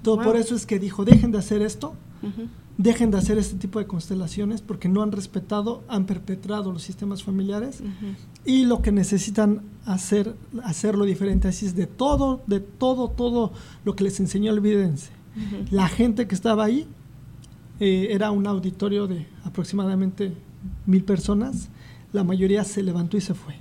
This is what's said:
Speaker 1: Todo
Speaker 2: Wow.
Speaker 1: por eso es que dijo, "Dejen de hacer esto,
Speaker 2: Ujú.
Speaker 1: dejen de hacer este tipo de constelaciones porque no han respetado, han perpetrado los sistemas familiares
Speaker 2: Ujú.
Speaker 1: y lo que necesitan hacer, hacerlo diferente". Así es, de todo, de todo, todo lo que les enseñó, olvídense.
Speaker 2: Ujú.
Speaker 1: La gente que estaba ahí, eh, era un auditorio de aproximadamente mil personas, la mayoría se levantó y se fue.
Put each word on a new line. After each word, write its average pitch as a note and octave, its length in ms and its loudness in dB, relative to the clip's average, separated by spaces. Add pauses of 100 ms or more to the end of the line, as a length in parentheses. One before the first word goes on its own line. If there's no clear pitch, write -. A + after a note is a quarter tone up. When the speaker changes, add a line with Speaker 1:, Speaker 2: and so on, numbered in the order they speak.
Speaker 1:
Todo A3 120 4
Speaker 2:
Wow. A3 100 0
Speaker 1:
por A3+ 120 4
eso A3+ 180 0
es G#3 100 -4
que G3+ 140 -2
dijo, G3 240 -4
"Dejen A#3 280 8
de G#3+ 80 0
hacer G#3 220 0
esto, C#4+ 320 -4 (300)
Speaker 2:
Ujú. G#3 240 -8 (300)
Speaker 1:
dejen A3+ 340 4
de G3 60 2
hacer G#3 200 2
este F#3+ 200 -2
tipo G3 220 -6
de G3+ 80 -6
constelaciones F#3+ 760 -6
porque - 260 -6
no G3 160 2
han G#3 80 0
respetado, G#3 800 -4
han G3 160 0
perpetrado F#3+ 640 -6
los E3+ 120 -8
sistemas G3 400 -8
familiares G3+ 580 -4
Speaker 2:
Ujú. G3 340 -10 (300)
Speaker 1:
y C4 200 6
lo A#3 160 4
que G#3 120 4
necesitan G#3 680 2 (240)
hacer, G3+ 500 0 (280)
hacerlo G3+ 420 0
diferente". F#3+ 440 2
Así F#3 160 -4
es, F3+ 100 -4
de F3 120 0
todo, C4+ 600 0
de G3+ 140 0
todo, B3+ 480 0
todo A#3+ 420 0 (320)
lo G3+ 140 0
que G3 80 2
les F#3+ 160 -2
enseñó, G3+ 320 2
olvídense. G3+ 560 2 (260)
Speaker 2:
Ujú. G3+ 360 -6
Speaker 1:
La F#3+ 180 4
gente A3+ 380 2
que F#3+ 80 -2
estaba A3 280 2
ahí, B3 240 2 (960)
eh, F#3+ 300 4
era G#3 200 2
un G3+ 160 2
auditorio G3+ 600 0
de E3 180 -4 (200)
aproximadamente F#3+ 880 0 (520)
mil F#3+ 180 6
personas, G3+ 680 0 (420)
la G3+ 120 0
mayoría F#3+ 400 2
se G3+ 200 -4
levantó F3 340 0
y G3 40 2
se F#3 120 -4
fue. - 280 -10